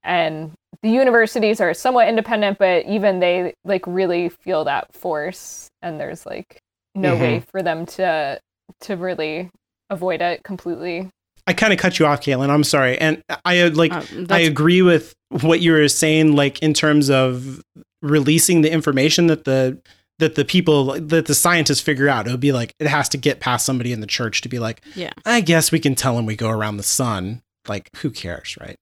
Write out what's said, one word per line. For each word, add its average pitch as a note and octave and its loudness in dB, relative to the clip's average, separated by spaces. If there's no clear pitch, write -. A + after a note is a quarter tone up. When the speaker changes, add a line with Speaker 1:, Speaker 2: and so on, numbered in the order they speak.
Speaker 1:
And D#3+ -4
the A3 0
universities A3+ 2
are G3 0
somewhat B3 2
independent, A3 -2
but F#3 2
even G3 0
they, F3+ 0
like, F#3 -2
really F3 -2
feel E3 -4
that C#3 -4
force, - -8
and D#3+ -10
there's, D3+ -12
like, - -14
no F#3+ 0
Speaker 2:
Mm-hmm. A2 0
Speaker 1:
way A#2+ 0
for F#3+ -6
them E3 -4
to, D#3 -2
to G3+ -8
really F3 -6
avoid F3 -4
it F3 -4
completely. F3+ -8
Speaker 2:
I F3+ 0
kinda G#3 2
cut F3+ -2
you D#3+ 6
off, C#3+ 2
Caitlin. C#3 0
I'm D3 4
sorry. C3+ 2
And D#3 0
I, F3+ 2
uh, E3+ 4
like, D#3+ 2
Speaker 3:
Uh, F3 -6
Speaker 2:
I - -10
Speaker 3:
that's F3 2
Speaker 2:
agree D#3+ 4
with E3+ 4
what E3 4
you E3 4
were D3+ 6
saying, D#3 4
like, C#3 0
in D#3 2
terms D3+ 2
of C3 0
releasing D#3 4
the D#3 4
information D3+ 2
that D#3+ 0
the, C3 0
that D#3 0
the C#3+ 0
people, D3 2
that D#3+ 0
the D3 0
scientists D#3 2
figure C#3 0
out. A#2 0
It A#2+ -6
would B2+ -6
be C#3 2
like, A#2 -4
it D3+ -4
has C#3+ 0
to C#3+ -4
get C3 -2
past B2 -2
somebody B2 -4
in A#2 -6
the G#2 -12
church A2+ -4
to - -12
be B2 -6
like, A#2 -8
Speaker 3:
Yeah. F3+ -10
Speaker 2:
"I A#3 2
guess E3 2
we E3 0
can C3+ 0
tell B2 -2
'em A#2 -2
we G#2+ -6
go A2+ -4
around G#2+ -4
the G#2 -10
sun." A2 -4
Like, G2+ -8
who D3 -6
cares, - -12
right? - -18